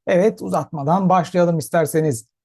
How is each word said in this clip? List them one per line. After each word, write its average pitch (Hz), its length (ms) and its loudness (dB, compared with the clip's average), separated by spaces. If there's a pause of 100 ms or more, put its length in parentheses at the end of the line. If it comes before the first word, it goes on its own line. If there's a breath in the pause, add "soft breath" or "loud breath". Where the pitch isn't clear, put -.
Evet, 190 340 2
uzatmadan 175 680 -2
başlayalım 175 480 2
isterseniz. 156 760 -2 (120)